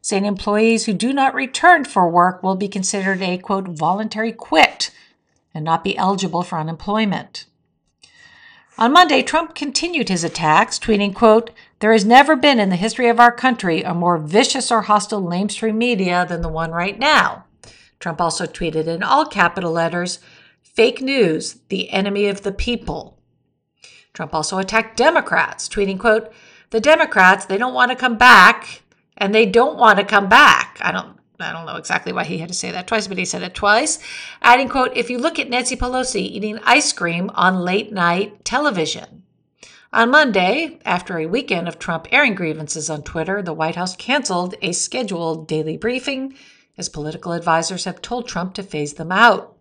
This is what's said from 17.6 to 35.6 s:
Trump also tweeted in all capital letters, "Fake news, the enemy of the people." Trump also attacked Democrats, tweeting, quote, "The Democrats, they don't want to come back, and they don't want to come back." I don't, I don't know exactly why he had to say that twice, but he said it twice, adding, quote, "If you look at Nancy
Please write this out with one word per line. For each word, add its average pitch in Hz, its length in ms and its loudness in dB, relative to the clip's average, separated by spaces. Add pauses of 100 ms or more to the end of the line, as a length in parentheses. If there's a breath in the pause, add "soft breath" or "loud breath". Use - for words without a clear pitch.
Trump 165 220 -8
also 170 260 -2
tweeted 156 400 -6
in 165 160 -6
all 302 240 0
capital 180 460 -2
letters, 170 480 -4 (420 soft breath)
"Fake 240 400 0
news, 233 540 0 (120)
the 190 220 -6
enemy 196 360 -2
of 196 160 -4
the 196 100 -6
people." 196 680 -8 (960 soft breath)
Trump 156 180 -10
also 160 260 -4
attacked 208 380 -2
Democrats, - 720 0
tweeting, 196 300 -4
quote, 220 340 0 (380 soft breath)
"The 226 100 -2
Democrats, 214 640 4
they 196 140 -4
don't 254 160 -4
want 247 160 2
to 254 60 -4
come 247 200 -2
back, 226 680 6 (340)
and 202 180 -2
they 220 100 6
don't 233 320 2
want 214 220 6
to 196 60 0
come 202 240 2
back." 233 520 6
I 180 120 -4
don't, - 240 -10 (240)
I 170 120 -8
don't 165 140 -12
know - 100 -10
exactly 180 360 -6
why 180 120 -4
he 170 140 -8
had 165 100 -10
to 180 60 -12
say 185 160 -8
that 180 160 -10
twice, 214 220 -4
but 190 100 -10
he 185 60 -4
said 180 180 -8
it 180 120 -12
twice, 226 440 0 (440 loud breath)
adding, 254 260 6
quote, 254 280 -2
"If 240 140 -4
you 247 80 -4
look 320 200 -2
at 262 120 -6
Nancy 247 260 -4